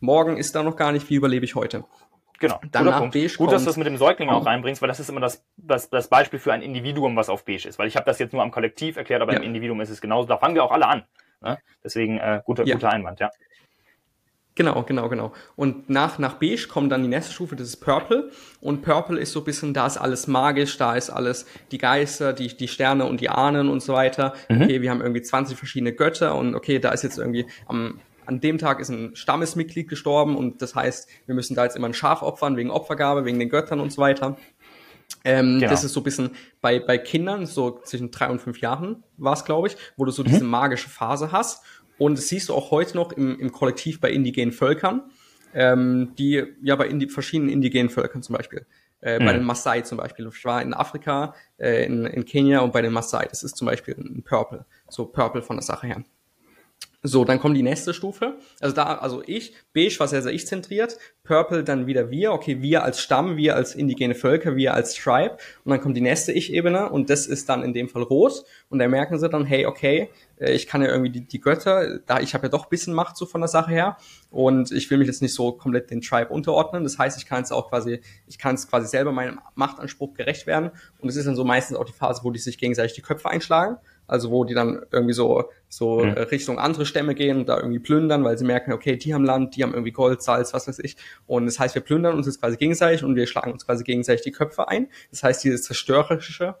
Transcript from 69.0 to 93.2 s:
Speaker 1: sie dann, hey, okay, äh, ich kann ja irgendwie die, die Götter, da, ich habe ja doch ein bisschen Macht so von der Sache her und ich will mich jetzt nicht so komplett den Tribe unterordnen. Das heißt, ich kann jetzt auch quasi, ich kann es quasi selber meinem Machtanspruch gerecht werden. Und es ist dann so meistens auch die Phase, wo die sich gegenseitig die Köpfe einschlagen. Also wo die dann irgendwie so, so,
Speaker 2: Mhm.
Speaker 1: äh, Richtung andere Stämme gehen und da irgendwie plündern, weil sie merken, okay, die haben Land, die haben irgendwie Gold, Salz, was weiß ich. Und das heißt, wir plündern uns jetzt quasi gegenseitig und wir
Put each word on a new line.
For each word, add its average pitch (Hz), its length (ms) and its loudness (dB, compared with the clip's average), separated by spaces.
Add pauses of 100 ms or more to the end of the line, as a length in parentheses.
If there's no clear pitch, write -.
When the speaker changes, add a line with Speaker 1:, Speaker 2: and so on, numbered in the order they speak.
Speaker 1:
sie 160 120 0
dann, 151 160 0
hey, 135 220 2
okay, 151 440 0 (300)
äh, 131 100 0
ich 123 160 0
kann 143 160 0
ja 131 60 4
irgendwie 127 220 2
die, 123 100 -8
die 127 200 -10
Götter, 180 600 0
da, 127 180 0
ich 131 160 -2
habe 139 120 -2
ja 123 40 -2
doch 147 140 0
ein - 60 -20
bisschen 170 240 -2
Macht 170 220 -2
so 180 100 -8
von 170 160 -4
der 165 60 -2
Sache 165 220 2
her 175 260 0 (360)
und 131 400 4
ich - 180 -2
will 139 80 6
mich 139 80 6
jetzt 139 160 -4
nicht 127 120 -2
so 120 180 0
komplett 123 400 -2
den 117 80 -6
Tribe 117 320 0
unterordnen. 156 500 0
Das 139 160 -4
heißt, 139 180 0
ich - 100 -16
kann 127 120 -4
jetzt 127 140 -4
auch 120 160 -2
quasi, 120 320 -4 (260)
ich - 120 -20
kann 131 180 0
es - 120 -12
quasi 117 200 0
selber 139 240 0
meinem 127 260 -4 (160)
Machtanspruch 139 600 -6
gerecht 143 340 -6
werden. 160 240 0 (260)
Und 127 120 -6
es 127 40 -8
ist 143 140 -2
dann 131 80 0
so 127 80 -2
meistens 127 320 0
auch 120 80 -4
die 117 80 -10
Phase, 120 320 -4
wo 120 80 -2
die 117 80 -8
sich 117 180 -10
gegenseitig 117 360 -2
die - 80 -16
Köpfe - 280 -6
einschlagen. 175 460 0 (340)
Also 120 200 0
wo 123 140 2
die 120 100 -4
dann 117 260 0 (100)
irgendwie 120 220 2
so, 120 380 2 (180)
so, 113 320 0
Speaker 2:
Mhm. 104 140 4
Speaker 1:
äh, 113 80 -2
Richtung 135 360 -4
andere 151 280 0
Stämme 147 280 0
gehen 139 220 2
und 123 140 0
da 123 80 4
irgendwie 120 200 -2
plündern, 151 460 2
weil 117 140 2
sie 127 80 -2
merken, 123 260 0
okay, 123 240 0
die 151 160 -4
haben 143 100 2
Land, 131 320 2
die 135 80 -2
haben 120 120 0
irgendwie 117 180 -4
Gold, 127 300 2
Salz, 123 320 0
was 131 120 -4
weiß 135 120 -10
ich. - 180 -10 (300)
Und 123 180 0
das 117 140 -2
heißt, 127 160 0
wir 127 80 -2
plündern 165 340 2
uns 147 80 -2
jetzt 135 160 -6
quasi 120 160 -2
gegenseitig 165 480 2
und 135 120 2
wir 120 100 2